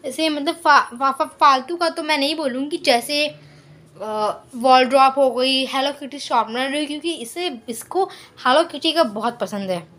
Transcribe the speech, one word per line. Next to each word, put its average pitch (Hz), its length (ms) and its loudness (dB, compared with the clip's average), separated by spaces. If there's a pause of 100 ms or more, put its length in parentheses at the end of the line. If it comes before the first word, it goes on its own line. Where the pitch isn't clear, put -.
जैसे 311 240 -2
मतलब 302 260 -2
फा-, 277 440 4
फा-, 269 140 0
फा-, - 280 -4
फालतू 277 360 4
का 339 120 -2
तो 330 140 -6
मैं 302 160 -2
नहीं 285 180 -2
बोलूँगी, 285 400 -4
जैसे, 285 680 -2 (560)
अ, 214 400 -4 (120)
वॉल 254 300 6
ड्रॉप 262 340 4
हो 269 120 4
गई, 262 360 0
हेलो 269 260 -2
किटी 285 260 -12
शार्पनर 240 480 -2
हो 269 60 -4
गई, 294 140 -2
क्योंकि 302 260 -6
इसे, 294 460 -8 (100)
इसको 339 360 -4 (420)
हेलो 294 180 4
किटी 311 280 -4
का 330 100 2
बहुत 226 360 -4
पसंद 196 320 -6
है 175 180 -6 (100)